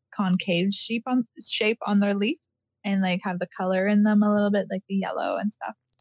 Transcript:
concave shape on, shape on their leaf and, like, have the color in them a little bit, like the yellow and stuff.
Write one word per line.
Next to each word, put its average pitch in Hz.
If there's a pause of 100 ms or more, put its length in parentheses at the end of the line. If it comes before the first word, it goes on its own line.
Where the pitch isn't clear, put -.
(120)
concave 185
shape 233
on, 254 (120)
shape -
on 202
their 202
leaf 214 (440)
and, 196
like, 185
have 180
the 180
color 185
in 208
them 208
a 208
little 208
bit, 202
like 190
the 196
yellow 95
and 208
stuff. - (260)